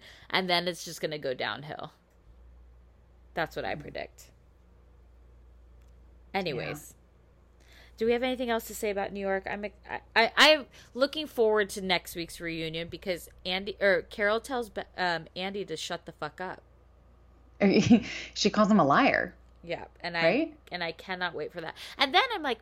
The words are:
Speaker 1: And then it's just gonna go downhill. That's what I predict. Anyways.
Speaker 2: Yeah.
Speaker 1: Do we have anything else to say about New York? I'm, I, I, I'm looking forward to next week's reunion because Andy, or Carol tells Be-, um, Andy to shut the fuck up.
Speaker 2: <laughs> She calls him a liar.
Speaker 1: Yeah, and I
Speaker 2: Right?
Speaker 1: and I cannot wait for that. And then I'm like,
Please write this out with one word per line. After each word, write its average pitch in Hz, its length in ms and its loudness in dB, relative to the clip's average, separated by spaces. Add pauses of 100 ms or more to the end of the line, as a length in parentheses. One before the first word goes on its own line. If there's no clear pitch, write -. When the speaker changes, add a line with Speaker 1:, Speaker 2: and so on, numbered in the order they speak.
(280)
Speaker 1:
And 185 220 0
then 175 180 2
it's 165 160 -8
just 165 160 -10
gonna 156 180 -4
go 135 140 -4
downhill. 127 600 -8 (1400)
That's 160 240 -4
what 143 80 -6
I 98 100 -4
predict. - 520 -14 (2000)
Anyways. 147 600 -6
Speaker 2:
Yeah. - 60 -20 (960)
Speaker 1:
Do 226 100 -2
we 240 60 4
have 247 120 0
anything 254 260 -2
else 226 160 -2
to 214 80 -12
say 214 160 -4
about 196 220 -4
New 202 80 -8
York? 190 280 -2
I'm, 202 160 -8 (240)
I, - 120 -8 (160)
I, 220 200 4
I'm 285 300 6 (280)
looking 277 340 -2
forward 214 420 2
to 208 100 -10
next 180 360 -2
week's 165 240 -10
reunion 165 480 -6
because 170 400 -6 (180)
Andy, 196 340 -6
or 190 220 4
Carol 214 380 -2
tells 240 280 -6
Be-, - 140 -10 (160)
um, 170 280 -2 (100)
Andy 190 300 -6
to 160 100 -8
shut - 300 -8
the 165 60 -16
fuck - 280 -10
up. 185 200 -10 (1000)
Speaker 2:
<laughs> 196 100 6 (640)
She - 160 2
calls 208 200 4
him 208 100 8
a 151 40 8
liar. 185 500 4 (280)
Speaker 1:
Yeah, 165 220 -8 (160)
and 175 160 -8
I 165 60 0
Speaker 2:
Right? 254 320 2 (180)
Speaker 1:
and 175 120 -6
I 165 80 -6
cannot 180 420 -6
wait 156 180 -6
for 175 100 -10
that. - 120 -10 (220)
And 269 160 2
then 370 100 6 (120)
I'm 330 80 -6
like, 254 200 -2